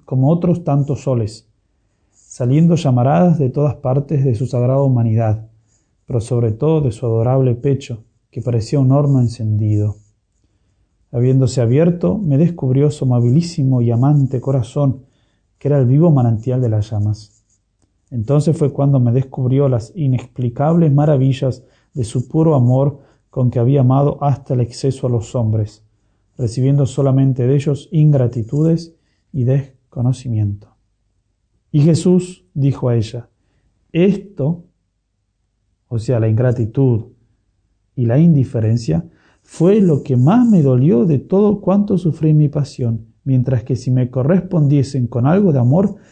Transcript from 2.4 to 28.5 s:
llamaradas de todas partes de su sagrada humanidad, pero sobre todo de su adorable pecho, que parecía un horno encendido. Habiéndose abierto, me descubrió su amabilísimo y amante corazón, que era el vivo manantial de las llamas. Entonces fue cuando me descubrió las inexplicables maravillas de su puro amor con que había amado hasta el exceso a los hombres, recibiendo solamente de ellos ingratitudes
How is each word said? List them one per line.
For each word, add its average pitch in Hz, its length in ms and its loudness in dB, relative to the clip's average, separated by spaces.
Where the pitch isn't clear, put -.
llamaradas 143 640 2
de 127 100 0
todas 147 240 -2
partes 139 500 -2
de 123 120 0
su 123 100 -4
sagrada 127 340 0
humanidad, 113 680 0
pero 123 140 -4
sobre 117 320 -2
todo 151 280 0
de 131 120 0
su - 140 -8
adorable 120 500 0
pecho, 127 480 -4
que - 100 -12
parecía 117 380 -2
un 131 140 2
horno 139 280 2
encendido. 107 760 -2
Habiéndose 131 500 0
abierto, 175 580 0
me 147 200 0
descubrió 147 540 0
su 147 120 -8
amabilísimo 127 760 0
y 120 80 0
amante 127 500 0
corazón, 135 680 -4
que - 80 -10
era 139 140 2
el 123 60 2
vivo 151 260 4
manantial 123 480 0
de 123 80 0
las 107 200 -2
llamas. 104 520 -6
Entonces 139 440 0
fue 143 200 -2
cuando 139 260 0
me 120 100 2
descubrió 131 600 0
las 117 260 -4
inexplicables 139 960 -2
maravillas 135 720 0
de 123 100 -6
su 120 240 -6
puro 156 260 0
amor 131 460 0
con 123 200 -2
que 127 80 -4
había 135 220 2
amado 139 420 0
hasta 143 300 -2
el 123 80 0
exceso 131 460 -4
a 123 40 -2
los 117 240 -4
hombres, 110 480 -4
recibiendo 131 480 0
solamente 135 600 0
de 139 80 2
ellos 143 360 -4
ingratitudes 151 1040 0